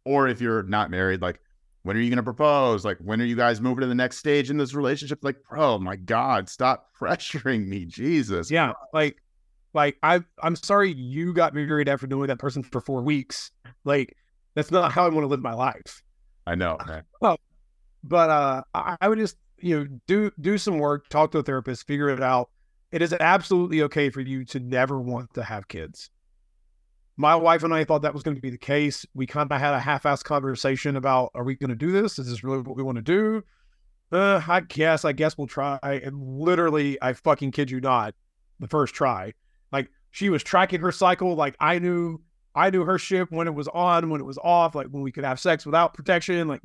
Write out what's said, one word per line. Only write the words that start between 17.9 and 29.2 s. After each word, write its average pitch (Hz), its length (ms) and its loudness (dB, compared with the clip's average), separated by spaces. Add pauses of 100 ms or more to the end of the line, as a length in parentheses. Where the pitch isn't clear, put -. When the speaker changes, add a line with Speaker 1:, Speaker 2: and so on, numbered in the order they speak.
Speaker 2:
but, 160 260 4
uh, 139 340 2 (100)
I, - 280 -4
I 196 80 4
would 220 100 2
just, 208 180 -4 (220)
you 170 200 0
know, 143 80 -4 (200)
do, 202 320 2
do 190 180 0
some 185 220 0
work, 147 300 -2
talk 151 220 4
to 160 80 0
a 139 40 0
therapist, 131 440 -6
figure 143 220 0
it 131 140 0
out. 127 260 2 (420)
It 165 100 -2
is 170 180 2
absolutely 175 640 4
okay 143 260 2
for 135 120 -6
you 131 240 -6
to 135 140 -8
never 131 400 0
want 123 340 -6
to 120 100 -8
have 107 240 -10
kids. - 420 -14 (1080)
My 151 180 4
wife 165 280 4
and 165 100 0
I 156 100 2
thought 151 200 2
that 143 100 -2
was 143 100 -10
gonna 143 160 -4
be 135 100 -8
the 120 80 -10
case. 147 560 -2
We 131 120 -4